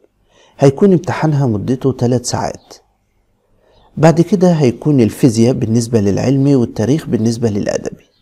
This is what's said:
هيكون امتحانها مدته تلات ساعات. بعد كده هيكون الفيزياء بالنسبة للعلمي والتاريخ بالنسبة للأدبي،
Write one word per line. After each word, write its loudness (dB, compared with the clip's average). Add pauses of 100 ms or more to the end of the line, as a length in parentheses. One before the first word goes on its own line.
(580)
هيكون 4
امتحانها -2
مدته -2
تلات -2
ساعات. -8 (1200)
بعد 4
كده 2
هيكون 0
الفيزياء 2
بالنسبة -2
للعلمي 0
والتاريخ -2
بالنسبة -2
للأدبي، -6 (180)